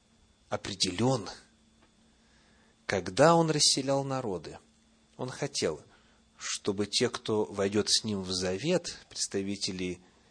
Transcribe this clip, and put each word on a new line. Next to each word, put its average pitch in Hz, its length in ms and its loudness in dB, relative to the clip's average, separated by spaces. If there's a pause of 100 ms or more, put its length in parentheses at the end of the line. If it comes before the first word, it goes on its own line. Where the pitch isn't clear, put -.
(480)
определен. 101 800 0 (1600)
Когда 104 500 6
Он 165 140 4
расселял 139 520 2
народы, 101 560 -4 (580)
Он 131 120 -6
хотел, 104 520 -4 (560)
чтобы - 500 -2
те, 117 220 2
кто 107 360 -2
войдет 101 440 0
с - 140 4
Ним 101 200 -2
в 92 100 -6
завет, 95 760 -2
представители 95 920 -4 (300)